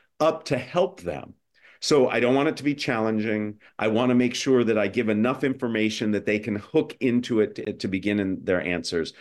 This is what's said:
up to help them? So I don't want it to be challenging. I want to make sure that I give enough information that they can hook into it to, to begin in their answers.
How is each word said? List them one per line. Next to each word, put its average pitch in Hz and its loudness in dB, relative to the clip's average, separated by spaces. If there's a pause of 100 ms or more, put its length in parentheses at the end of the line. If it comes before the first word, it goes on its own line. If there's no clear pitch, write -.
(200)
up 156 0
to 135 -2
help 180 -2
them? 80 -8 (460)
So 139 4
I 117 0
don't 120 4
want 143 2
it - -4
to 127 -12
be 143 0
challenging. 110 -2 (180)
I 107 0
want 127 2
to 123 4
make 123 4
sure 127 2
that 110 2
I 104 2
give 110 -2
enough 110 0
information 113 -2
that 101 -2
they 107 0
can 107 -4
hook 151 -2
into 123 2
it 104 0
to, - -8
to - -6
begin 98 0
in 95 -4
their 90 0
answers. 82 -4